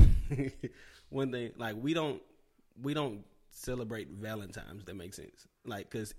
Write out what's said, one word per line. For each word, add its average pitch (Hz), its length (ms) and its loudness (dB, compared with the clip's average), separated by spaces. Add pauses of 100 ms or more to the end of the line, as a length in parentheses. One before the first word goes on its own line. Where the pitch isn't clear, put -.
(300)
<laughs> 135 400 -4 (400)
one 135 220 -2
thing, 120 260 -6
like, 110 200 -6
we 139 160 -2
don't, 156 280 -2 (600)
we 139 120 -4
don't 117 300 -4 (280)
celebrate 113 580 -8
Valentine's, 101 760 -10
that 90 100 -12
makes 92 220 -12
sense. - 300 -20 (180)
Like, 107 240 -10
'cause 110 300 -8